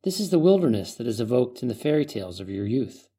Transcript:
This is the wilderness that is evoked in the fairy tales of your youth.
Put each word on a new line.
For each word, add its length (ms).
This 160
is 80
the 100
wilderness 560
that 120
is 120
evoked 420
in 60
the 80
fairy 300
tales 340
of 100
your 160
youth. 540